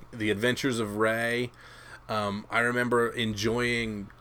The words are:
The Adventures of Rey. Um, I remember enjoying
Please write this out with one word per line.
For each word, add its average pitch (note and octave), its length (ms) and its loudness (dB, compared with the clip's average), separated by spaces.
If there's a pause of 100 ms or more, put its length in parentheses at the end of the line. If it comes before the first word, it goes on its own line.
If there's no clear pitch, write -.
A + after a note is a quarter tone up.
(140)
The G#2+ 160 0
Adventures A#2 500 2
of G#2 160 -4
Rey. A#2 540 0 (580)
Um, G#2 420 -2
I A2+ 100 2
remember A#2+ 500 4
enjoying A2 960 0 (120)